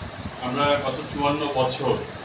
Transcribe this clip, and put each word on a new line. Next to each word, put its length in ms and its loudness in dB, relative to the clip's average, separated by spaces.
আমরা 220 2
গত 300 2
চুয়ান্ন 400 2
বছর 360 2